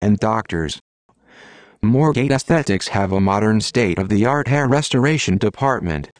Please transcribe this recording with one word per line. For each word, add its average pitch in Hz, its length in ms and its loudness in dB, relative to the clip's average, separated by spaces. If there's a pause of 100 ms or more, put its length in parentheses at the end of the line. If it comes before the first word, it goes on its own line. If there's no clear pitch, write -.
and 101 160 2
doctors. 101 600 -4 (1040)
Moorgate 135 480 2
Aesthetics 135 580 0
have 98 220 -2
a 95 120 0
modern 104 360 2
state-of-the-art 107 880 0
hair 139 200 0
restoration 139 680 0
department. 101 800 -2